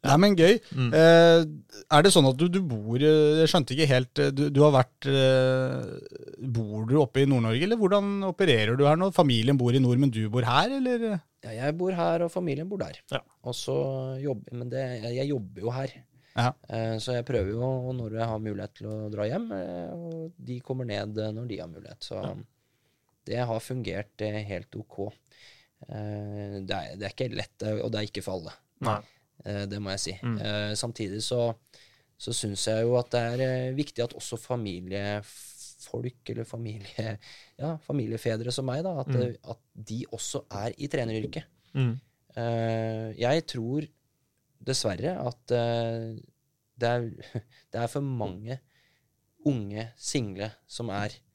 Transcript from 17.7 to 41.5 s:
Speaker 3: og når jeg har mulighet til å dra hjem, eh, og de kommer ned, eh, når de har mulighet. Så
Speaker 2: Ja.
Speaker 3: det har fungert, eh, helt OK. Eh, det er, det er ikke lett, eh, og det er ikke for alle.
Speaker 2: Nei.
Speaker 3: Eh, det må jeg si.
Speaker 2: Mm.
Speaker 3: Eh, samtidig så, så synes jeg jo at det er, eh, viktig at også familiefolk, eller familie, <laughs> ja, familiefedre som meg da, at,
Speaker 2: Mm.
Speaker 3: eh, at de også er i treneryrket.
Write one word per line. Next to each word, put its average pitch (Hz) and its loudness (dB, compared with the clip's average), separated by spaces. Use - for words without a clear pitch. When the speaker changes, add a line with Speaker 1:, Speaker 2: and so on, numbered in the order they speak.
Speaker 3:
og 127 -6
når 110 -6
jeg 113 -2
har 110 -4
mulighet 101 -6
til 107 -10
å 107 -6
dra 104 -4
hjem, 220 -4
eh, 180 -8
og 165 -10
de 123 -10
kommer 127 -6
ned, 104 -4
eh, 107 -4
når 117 -8
de 95 -8
har 87 -10
mulighet. - -16
Så 98 -8
Speaker 2:
Ja. 92 -6
Speaker 3:
det 117 -4
har 113 -4
fungert, 104 -8
eh, 107 -6
helt 98 -10
OK. 101 -10
Eh, 104 -10
det 95 -12
er, 90 -6
det 101 -12
er 98 -8
ikke 123 -4
lett, - -10
eh, 107 -2
og 113 -4
det 107 -2
er 104 -6
ikke 98 -8
for 95 -6
alle. 80 -14
Speaker 2:
Nei. 107 -2
Speaker 3:
Eh, 101 -8
det 101 -8
må 98 -6
jeg 98 -6
si. 92 -6
Speaker 2:
Mm. 117 -6
Speaker 3:
Eh, 104 -4
samtidig 110 -6
så, 120 0
så 120 -8
synes 101 -4
jeg 110 0
jo 120 2
at 120 -2
det 120 0
er, 123 -2
eh, 131 -2
viktig 139 -4
at 120 -6
også - -10
familiefolk, 104 -8
eller 117 -8
familie, 110 -10
<laughs> - -16
ja, 156 -6
familiefedre 113 -4
som 135 -4
meg 135 -4
da, 180 -6
at, 131 -6
Speaker 2:
Mm. 123 2
Speaker 3:
eh, 120 -4
at - -12
de 107 -8
også - -8
er 104 -6
i 139 -8
treneryrket. 113 -4